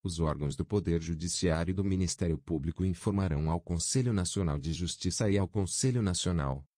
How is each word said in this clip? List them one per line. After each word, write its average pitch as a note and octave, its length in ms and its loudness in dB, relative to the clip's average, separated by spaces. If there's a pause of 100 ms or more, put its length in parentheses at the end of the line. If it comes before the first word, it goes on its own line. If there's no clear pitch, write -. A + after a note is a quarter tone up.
Os E2 140 -4
órgãos D2 380 0
do E2+ 80 -2
Poder E2+ 360 0
Judiciário E2+ 720 0
e - 20 0
do G2 100 0
Ministério F#2 540 0
Público E2 460 -2
informarão F#2 680 0
ao F2 100 0
Conselho A#2+ 520 0
Nacional F2 480 0
de D#2 140 -4
Justiça F2+ 580 -2
e G2+ 60 4
ao F#2+ 100 2
Conselho A#2+ 540 0
Nacional E2 640 0 (140)